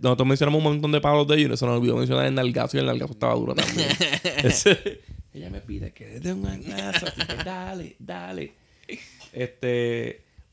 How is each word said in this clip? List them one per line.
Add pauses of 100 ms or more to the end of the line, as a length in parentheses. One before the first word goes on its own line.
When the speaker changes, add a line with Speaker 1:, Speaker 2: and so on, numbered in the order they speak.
Speaker 1:
nosotros
mencionamos
un
montón
de
palos
de
ellos
y
se
nos
olvidó
mencionar
el
nalgazo
y
el
nalgazo
estaba
duro
también. (260)
Speaker 2:
<laughs>
Speaker 1:
Ese, (340)
ella
me
pide
que
le
dé
un
nalgazo,
así
que
dale,
dale. (760)
Este, (300)